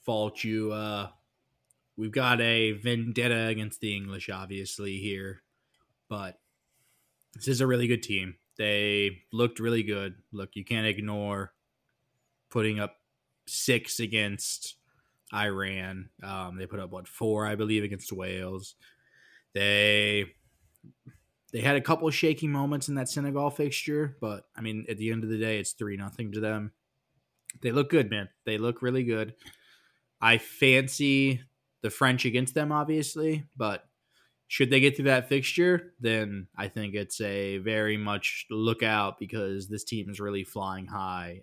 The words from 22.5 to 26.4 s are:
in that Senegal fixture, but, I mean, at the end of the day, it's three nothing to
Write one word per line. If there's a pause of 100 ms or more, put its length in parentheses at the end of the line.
in
that
Senegal
fixture,
but, (120)
I
mean,
at
the
end
of
the
day,
it's
three
nothing
to